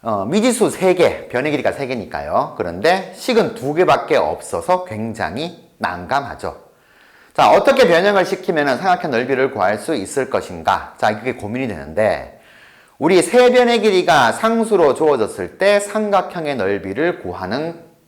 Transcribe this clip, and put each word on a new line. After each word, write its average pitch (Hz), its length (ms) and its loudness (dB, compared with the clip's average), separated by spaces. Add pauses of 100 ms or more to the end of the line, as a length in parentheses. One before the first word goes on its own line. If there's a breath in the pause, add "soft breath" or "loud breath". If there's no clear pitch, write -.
어, 104 220 -4
미지수 208 460 0
세 180 240 0
개, 156 320 0
변의 135 240 -2
길이가 135 220 0
세 135 160 -8
개니까요. 92 680 -4
그런데 110 600 -2
식은 220 400 0
두 139 180 -6
개밖에 156 420 2
없어서 92 680 -2
굉장히 110 840 -8 (100)
난감하죠. 90 800 -6 (760 soft breath)
자, 120 160 6
어떻게 208 380 6
변형을 185 360 4
시키면은 147 540 -2
삼각형 170 320 0
넓이를 127 400 0
구할 104 280 0
수 156 180 -4
있을 107 340 -4
것인가? 90 680 -2
자, 107 220 0
그게 123 160 -6
고민이 123 320 -6
되는데, 80 720 -4 (580 soft breath)
우리 294 220 4
세변의 247 600 4
길이가 170 500 4
상수로 214 640 2
주어졌을 110 640 0
때 202 220 4
삼각형의 202 760 -2
넓이를 110 680 -2
구하는 104 600 -6 (260)